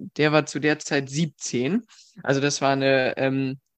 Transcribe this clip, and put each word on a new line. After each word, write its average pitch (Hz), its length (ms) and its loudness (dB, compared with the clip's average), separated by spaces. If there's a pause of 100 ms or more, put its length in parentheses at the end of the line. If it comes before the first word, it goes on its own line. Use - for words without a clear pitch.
(160)
der 147 160 2
war 151 140 4
zu - 140 -8
der 151 180 0
Zeit 139 320 -2
siebzehn. 147 720 -2 (380)
Also 139 180 0
das 143 220 0
war 139 100 4
eine, 135 440 2
ähm, 135 420 -2 (200)